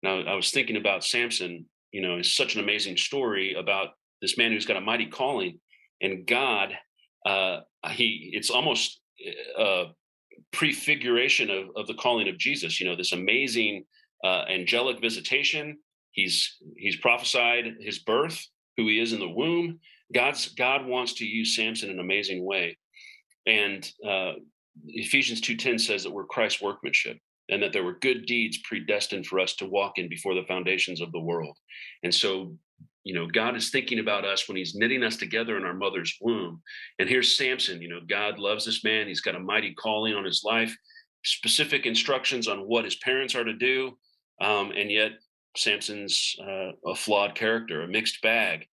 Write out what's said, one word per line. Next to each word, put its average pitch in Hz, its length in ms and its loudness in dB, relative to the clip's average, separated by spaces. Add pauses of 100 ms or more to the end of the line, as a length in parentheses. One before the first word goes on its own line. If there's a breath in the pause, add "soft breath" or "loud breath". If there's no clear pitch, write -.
Now, 95 180 0
I 98 140 -2
was 92 160 0
thinking 117 240 0
about 98 280 0
Samson, 92 640 -2 (260)
you 98 100 -6
know, 90 160 0
it's 87 180 2
such - 200 0
an 107 60 -2
amazing 98 360 0
story 104 560 0
about 98 400 0 (280)
this - 160 0
man 113 140 4
who's 104 160 0
got 104 100 2
a 92 40 -2
mighty 110 260 0
calling, 107 520 -2 (420 soft breath)
and 92 260 -2
God, 117 500 0 (480 soft breath)
uh, 95 360 2 (280)
he, 101 440 0
it's 104 180 -2
almost 123 500 0 (560)
a 95 280 2 (680)
prefiguration 135 960 2
of, 95 260 -4
of 107 120 -6
the 110 80 -8
calling 117 320 2
of 90 100 -4
Jesus, 87 420 -2
you 90 80 -2
know, 87 80 0
this 90 180 -2
amazing, 107 720 0 (380 soft breath)
uh, 92 260 2
angelic 113 520 0
visitation, 151 760 0 (320)
he's, 87 460 0 (180)
he's 98 220 -2
prophesied 120 840 2
his 104 200 -8
birth, 143 460 0 (320)
who 110 100 2
he 107 120 4
is 113 140 0
in 107 60 -2
the 92 100 -4
womb. 165 500 0 (340 soft breath)
God's, 131 360 2
God 131 360 0
wants 123 300 -2
to 117 100 -6
use 113 300 0
Samson 110 340 -2
in 92 60 -6
an 90 60 -6
amazing 95 420 -2
way. 92 340 -2 (680 loud breath)
And, 101 440 2 (180)
uh, 95 260 0 (540)
Ephesians 120 540 0
two 120 160 -2
ten 120 200 0
says 104 260 0
that 90 80 -6
we're 95 140 -8
Christ's - 360 0
workmanship 78 560 0 (320)
and 101 120 2
that 98 120 0
there 95 100 2
were 90 160 -2
good 120 260 2
deeds 113 380 0
predestined 101 600 -2
for 92 120 -2
us 92 180 2
to 98 100 -6
walk 98 320 0
in 90 100 -4
before 87 260 -4
the 92 140 0
foundations 92 540 0
of 82 100 -8
the 82 80 -4
world. 82 380 -4 (460 loud breath)
And 87 120 2
so, 95 400 0 (480)
you 95 100 -6
know, 85 140 -2
God 117 300 0
is 113 120 -2
thinking 123 300 -2
about 101 240 0
us 98 240 0
when 101 80 -6
he's 90 180 -4
knitting 117 300 2
us 110 140 0
together 110 400 -2
in 95 80 -4
our 90 80 -2
mother's 92 480 -2
womb. 98 400 -2 (380 loud breath)
And - 100 2
here's 123 280 4
Samson, 120 440 0
you 85 80 -12
know, 87 180 -8
God 101 320 -2
loves 107 240 0
this 110 180 -2
man. 107 260 2
He's 92 120 -4
got 92 160 -2
a 87 40 -8
mighty 101 340 0
calling 110 400 0
on 101 100 -2
his 90 220 0
life, 113 280 2 (520 loud breath)
specific 143 600 2
instructions 123 640 0
on 101 120 -2
what 110 260 2
his 95 100 -2
parents 131 400 0
are 120 80 0
to 113 100 -2
do. 127 440 0 (420)
Um, 101 320 2
and 104 180 -2
yet 107 220 2 (460)
Samson's, 104 840 0
uh, 95 300 -6 (140)
a 92 100 -2
flawed 101 400 4
character, 113 460 0
a 85 80 -6
mixed 110 320 0
bag 107 520 2